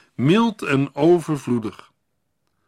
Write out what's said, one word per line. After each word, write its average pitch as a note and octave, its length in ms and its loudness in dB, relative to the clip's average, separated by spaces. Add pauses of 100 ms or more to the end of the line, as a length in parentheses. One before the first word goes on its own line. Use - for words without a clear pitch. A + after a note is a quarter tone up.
(160)
mild G#3+ 460 0
en C#3+ 340 -2
overvloedig." C#3+ 960 -2 (760)